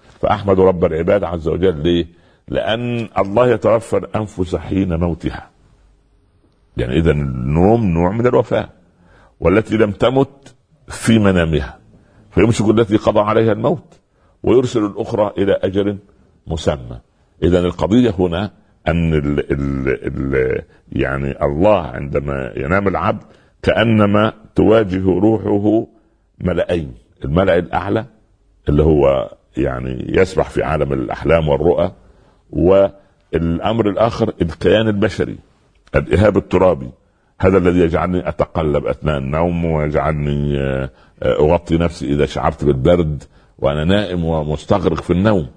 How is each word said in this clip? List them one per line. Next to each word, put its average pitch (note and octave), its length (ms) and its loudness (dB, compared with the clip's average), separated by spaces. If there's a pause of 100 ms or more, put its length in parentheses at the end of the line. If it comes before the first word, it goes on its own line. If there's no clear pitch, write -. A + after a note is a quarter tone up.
(220)
فأحمد G2+ 380 0
رب F#2 260 4
العباد F2 380 0
عز E2 240 -6
وجل. E2 360 -2
ليه؟ E2+ 240 0 (400)
لأن A#2 600 -4 (100)
الله G2+ 300 0
يتوفى G#2+ 500 0
الأنفس F#2 580 -4
حين F#2 440 -2
موتها، - 500 -4 (1300)
يعني A#1+ 200 -2
إذن D#2 240 2
النوم D2+ 640 0
نوع F2 260 0
من A#2 160 0
الوفاة، A#2 420 0 (680)
والتي G#2 380 2
لم G#2+ 140 2
تمت C3 640 -2 (320)
في - 320 2
منامها E2+ 600 0 (520)
فيمسك A2+ 380 2
التي G#2+ 280 2
قضى G#2 220 0
عليها A2 320 2
الموت A#2 480 -4 (440)
ويرسل A#2+ 420 2
الأخرى G#2 520 -2
إلى G2 160 2 (100)
أجل G2+ 340 -2 (500)
مسمى. C2 520 -4 (440)
إذن F2 220 2
القضية G#2 540 2
هنا F#2 320 -2 (360)
أن E2 260 0
ال-، C#2+ 380 -2
ال-، C2+ 560 -4
ال-، C2 540 -2 (300)
يعني C2+ 540 -4
الله F2 360 2
عندما C#2 760 -6
ينام F2 320 -2
العبد F#2 360 -2 (380)
كأنما G#2+ 720 2 (220)
تواجه F#2+ 500 2
روحه G#2 840 0 (520)
ملأين، F2 540 -4 (320)
الملأ F2 320 2
الأعلى G2 480 -4 (640)
اللي D2 140 4
هو C#2 460 2 (280)
يعني B1+ 600 -4
يسبح D#2 320 2
في G#1+ 140 -2
عالم C#2+ 300 -2
الأحلام D2 560 0
والرؤى، E2 420 2 (580)
والأمر F#2 1400 0
الآخر A2 520 0
الكيان F#2+ 460 0
البشري G2 500 -2 (580)
الإهاب F2+ 420 2
الترابي، F2+ 520 2 (500)
هذا F#2+ 180 4
الذي F2+ 220 4
يجعلني E2+ 500 0
أتقلب D2 560 -2
أثناء C#2+ 320 -2
النوم، E2 480 -2
ويجعلني، D2 920 -2
آه، C2+ 300 -4 (340)
آه، - 160 0
أغطي E2 380 2
نفسي D2 360 -2
إذا C#2+ 120 0
شعرت C#2+ 400 -4
بالبرد D2+ 580 2 (360)
وأنا D2 240 -2
نائم F2+ 420 0
ومستغرق D#2+ 760 -2
في F2 120 -2
النوم. F#2 420 0